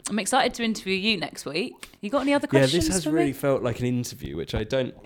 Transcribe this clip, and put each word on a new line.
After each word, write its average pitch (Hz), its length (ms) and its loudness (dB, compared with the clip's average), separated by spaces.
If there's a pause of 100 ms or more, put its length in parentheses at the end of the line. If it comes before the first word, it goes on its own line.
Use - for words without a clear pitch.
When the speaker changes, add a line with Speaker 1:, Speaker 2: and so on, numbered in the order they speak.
Speaker 1:
I'm 208 100 -2
excited 247 340 2
to 240 100 -4
interview 220 320 -2
you 202 220 2
next - 280 -8
week. 165 440 -6 (100)
You 208 100 -6
got 269 120 2
any 277 120 2
other 285 160 2
Speaker 2:
yeah, 269 120 6
Speaker 1:
questions 135 240 4
Speaker 2:
this 320 100 2
has 175 80 0
Speaker 1:
for 302 80 -2
Speaker 2:
really 156 160 4
Speaker 1:
me? 135 60 -2
Speaker 2:
felt 135 280 0
like 117 200 -2
an 123 40 0
interview, 117 520 -4
which - 180 -6
I 110 80 -2
don't, 127 320 -2 (100)